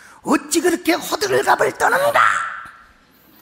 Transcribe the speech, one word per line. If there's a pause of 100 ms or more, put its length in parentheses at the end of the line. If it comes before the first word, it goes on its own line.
(220)
어찌
그렇게
호들갑을
떠는가? (1200)